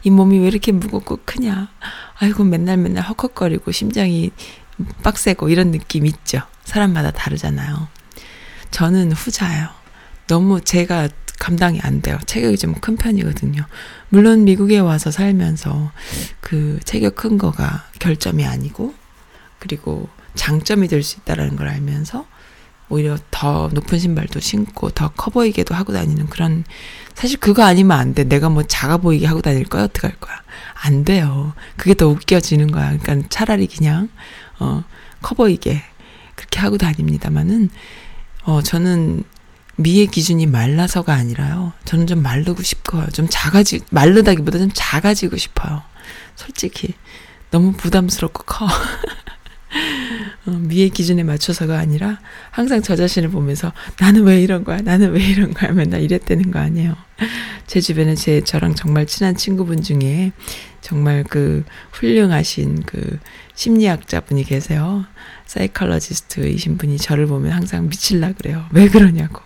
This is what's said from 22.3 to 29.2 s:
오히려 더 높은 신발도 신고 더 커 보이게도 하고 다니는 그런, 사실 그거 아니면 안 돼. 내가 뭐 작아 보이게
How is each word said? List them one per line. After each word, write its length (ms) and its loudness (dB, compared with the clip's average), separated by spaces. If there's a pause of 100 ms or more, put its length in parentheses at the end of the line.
오히려 280 -2 (140)
더 420 -2
높은 260 -2
신발도 400 -2
신고 500 -4
더 280 -2
커 140 -6
보이게도 440 0
하고 180 -4
다니는 340 -2
그런, 360 -2 (520)
사실 240 -4
그거 240 6
아니면 340 6
안 160 0
돼. 100 2
내가 260 2
뭐 140 4
작아 340 0
보이게 280 2